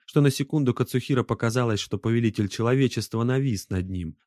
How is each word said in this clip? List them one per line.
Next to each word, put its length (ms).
что 140
на 120
секунду 420
Кацухира 500
показалось, 560
что 180
повелитель 520
человечества 760
навис 460
над 200
ним, 380